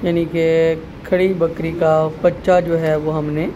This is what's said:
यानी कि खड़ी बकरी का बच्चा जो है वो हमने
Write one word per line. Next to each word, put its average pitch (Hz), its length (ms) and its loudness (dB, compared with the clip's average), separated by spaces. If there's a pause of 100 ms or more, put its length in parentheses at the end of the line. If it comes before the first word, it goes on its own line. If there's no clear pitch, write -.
यानी 170 200 0
कि 165 500 2 (320)
खड़ी 185 260 2
बकरी 165 380 -2
का 156 360 2
बच्चा 180 520 2
जो 170 160 -2
है 160 220 0
वो 151 140 -2
हमने 151 440 -2